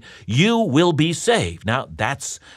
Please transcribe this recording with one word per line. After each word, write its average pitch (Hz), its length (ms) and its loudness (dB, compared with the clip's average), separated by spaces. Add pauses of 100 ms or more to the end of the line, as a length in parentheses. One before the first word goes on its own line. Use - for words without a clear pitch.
(240)
you 185 320 2
will 175 360 2
be 156 200 0
saved." 113 540 -2
Now, 120 260 -2
that's 113 460 -6 (180)